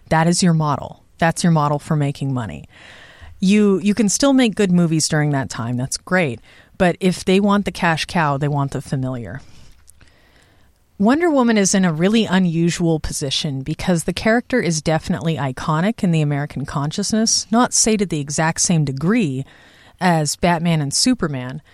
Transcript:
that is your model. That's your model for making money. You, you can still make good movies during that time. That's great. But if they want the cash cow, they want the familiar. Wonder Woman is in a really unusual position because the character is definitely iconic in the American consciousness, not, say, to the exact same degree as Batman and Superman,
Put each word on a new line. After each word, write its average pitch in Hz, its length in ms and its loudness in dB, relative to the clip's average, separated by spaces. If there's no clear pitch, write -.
that 160 180 4
is 175 120 2
your 175 140 4
model. 151 480 -2
That's 165 240 0
your 170 100 4
model 147 280 2
for - 160 -2
making 143 360 -4
money. 101 360 -8
You, 202 400 4
you 202 140 0
can 214 140 2
still 277 240 2
make 254 220 2
good 202 160 2
movies 165 380 2
during 147 220 0
that 139 200 -4
time. 120 260 -6
That's 127 200 -6
great. 160 420 -2
But 175 220 2
if 185 240 -2
they 190 160 4
want 202 240 2
the 185 80 -6
cash 165 320 -2
cow, 147 320 0
they 147 120 -2
want 139 220 -2
the 131 100 -6
familiar. 127 600 -6
Wonder 294 320 4
Woman 233 280 2
is 196 160 2
in 190 100 2
a 175 80 2
really 196 340 2
unusual 170 720 0
position 135 640 -6
because 160 420 -2
the 185 80 -4
character 233 480 0
is 156 200 -2
definitely 160 560 -2
iconic 156 680 -2
in 175 80 2
the 160 100 2
American 147 420 -4
consciousness, 175 840 -2
not, 233 220 2
say, 220 240 2
to 202 100 0
the 156 140 -4
exact 156 400 -2
same 160 240 2
degree 139 600 -2
as 160 360 0
Batman 170 440 0
and 143 140 -4
Superman, 156 680 -2